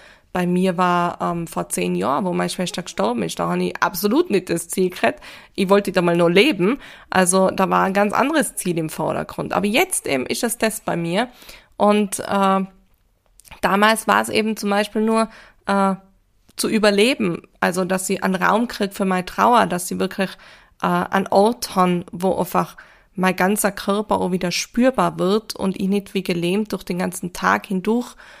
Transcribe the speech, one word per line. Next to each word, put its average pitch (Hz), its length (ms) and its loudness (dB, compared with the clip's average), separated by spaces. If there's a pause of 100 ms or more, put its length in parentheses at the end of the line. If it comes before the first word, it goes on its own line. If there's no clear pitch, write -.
(340)
bei 180 140 0
mir 180 300 2
war, 175 440 0
ähm, 170 260 -4
vor 175 220 -6
zehn 180 260 -2
Jahren, 196 300 0
wo 180 60 -2
meine 175 180 0
Schwester 175 340 -6
gestorben 220 400 -2
ist. 165 160 -6
Da 170 100 -2
habe 175 140 0
ich - 200 -4
absolut 208 460 0
nicht 190 200 0
das 170 200 -4
Ziel 185 200 0
gehabt, - 320 -2 (340)
ich 196 140 0
wollte 202 220 4
da 185 100 0
mal 170 140 2
noch 170 140 4
leben. 196 500 2 (300)
Also 185 400 2
da 190 200 0
war 180 140 2
ein 190 100 0
ganz 202 200 2
anderes 269 420 0
Ziel 175 220 -4
im 160 120 -2
Vordergrund. - 640 -4
Aber 185 120 0
jetzt 285 420 0
eben 262 180 -2
ist - 180 -6
es 233 140 -2
das 220 240 -2
bei 170 140 -4
mir. 170 340 -2 (480)
Und, 208 420 2
äh, 196 420 0 (1000)
damals 208 460 2
war 208 140 2
es 220 80 -4
eben 220 260 0
zum 208 140 -4
Beispiel 208 320 0
nur, 220 280 2 (360)
äh, 196 300 0 (600)
zu - 140 -2
überleben. 208 760 2 (160)
Also, 185 260 0
dass 185 220 -2
sie 190 140 -4
einen 190 140 0
Raum 185 320 2
kriegt 196 260 -4
für 202 120 -2
meine 185 200 0
Trauer, 214 400 4
dass 175 220 -4
sie 180 120 -6
wirklich, 190 300 -4 (520)
äh, 180 60 0
einen 185 400 0
Ort 220 480 2
haben, 180 360 2
wo 180 260 0
einfach 175 400 -2 (380)
mein 185 200 0
ganzer 190 360 0
Körper 202 500 -2
auch 185 100 -2
wieder 180 200 -2
spürbar 190 680 0
wird 196 360 -2
und 190 240 -4
ich 190 100 -2
nicht 202 240 -2
wie 190 100 -2
gelähmt 180 480 -2
durch 190 120 -6
den 180 160 -6
ganzen 180 340 -6
Tag 196 320 0
hindurch, 208 500 -2 (240)